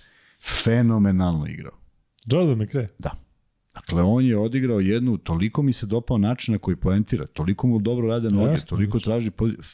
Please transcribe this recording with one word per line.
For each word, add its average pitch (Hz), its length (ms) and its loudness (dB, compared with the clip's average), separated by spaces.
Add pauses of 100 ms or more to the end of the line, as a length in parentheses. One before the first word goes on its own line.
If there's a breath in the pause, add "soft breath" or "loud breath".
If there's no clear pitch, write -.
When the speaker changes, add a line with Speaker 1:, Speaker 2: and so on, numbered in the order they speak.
(560 loud breath)
Speaker 1:
fenomenalno 101 920 2
igrao. 78 240 -12 (540)
Speaker 2:
Jordan 139 320 2
McRae? 107 300 -4 (120)
Speaker 1:
Da. - 120 -8 (640)
Dakle, - 280 -2
on 120 220 2
je 117 120 2
odigrao 117 420 0
jednu, 110 380 2
toliko 92 440 -2
mi 135 120 2
se - 120 -8
dopao 113 320 -2
način 113 340 0
na 104 60 2
koji 92 200 -2
poentira, 95 500 0
toliko 95 400 -2
mu 117 120 2
dobro 117 280 0
rade 113 220 0
noge, 104 220 2
Speaker 2:
Jasno, 147 180 -2
Speaker 1:
toliko 104 280 0
Speaker 2:
jasno. - 80 -4
Speaker 1:
traži 113 240 -2
pozi-, 113 260 -2 (180)